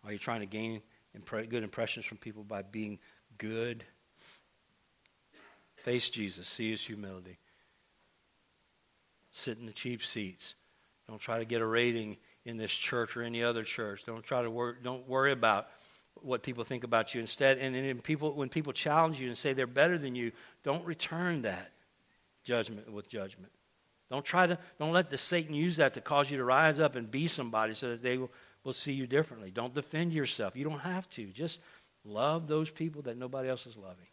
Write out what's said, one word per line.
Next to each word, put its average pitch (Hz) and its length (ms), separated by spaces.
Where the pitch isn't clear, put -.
Are 104 80
you 101 60
trying 117 220
to 101 60
gain 110 360
impre-, 110 300
good 117 140
impressions 110 440
from 107 120
people 107 260
by 101 180
being 104 360
good? 113 480
Face 123 320
Jesus. 98 400
See 110 220
his 110 100
humility. 95 580
Sit 113 260
in 117 80
the 110 60
cheap 120 300
seats. - 520
Don't 110 140
try 117 180
to 113 60
get 117 160
a 113 60
rating 113 500
in 117 100
this 110 160
church - 440
or 120 60
any 117 200
other 117 220
church. 104 400
Don't 113 200
try 127 180
to 117 80
wor-, 120 320
don't 123 240
worry 131 240
about 113 380
what 127 280
people 120 220
think 123 200
about 113 300
you. 120 60
Instead, 135 380
and, 131 180
and 131 260
people, 151 300
when 139 160
people 147 240
challenge 156 480
you 127 80
and 117 80
say 139 160
they're 131 140
better 151 320
than 139 160
you, 117 180
don't 160 200
return 165 580
that 95 280
judgment 113 480
with 104 180
judgment. 98 440
Don't 139 140
try 180 220
to, 170 120
don't 156 140
let 170 180
the 139 80
Satan 160 360
use 160 220
that 143 180
to 120 60
cause 143 300
you 143 80
to 127 60
rise 143 360
up 139 140
and 117 160
be 139 160
somebody 113 480
so 120 160
that 117 120
they 123 140
will, 127 140
will 135 80
see 143 200
you 135 140
differently. 120 440
Don't 120 240
defend 160 380
yourself. 123 440
You 135 80
don't 151 160
have 180 300
to. 110 160
Just 135 340
love 143 420
those 156 240
people 156 320
that 120 140
nobody 131 320
else 127 180
is 113 100
loving. 90 360